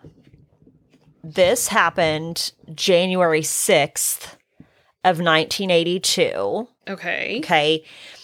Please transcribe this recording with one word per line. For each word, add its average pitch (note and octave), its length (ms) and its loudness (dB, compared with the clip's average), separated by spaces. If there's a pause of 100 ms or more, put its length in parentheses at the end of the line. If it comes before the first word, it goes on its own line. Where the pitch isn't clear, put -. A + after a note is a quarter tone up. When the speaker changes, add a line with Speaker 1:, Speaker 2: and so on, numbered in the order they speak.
(1200)
Speaker 1:
this F3+ 420 2
happened E3 840 0 (240)
January F3+ 640 2
sixth - 960 -2 (640)
of F3+ 160 2
nineteen E3+ 540 0
eighty-two. E3+ 960 0 (200)
Speaker 2:
Okay. F#3 500 -6
Speaker 1:
Okay. D#3 460 0 (400)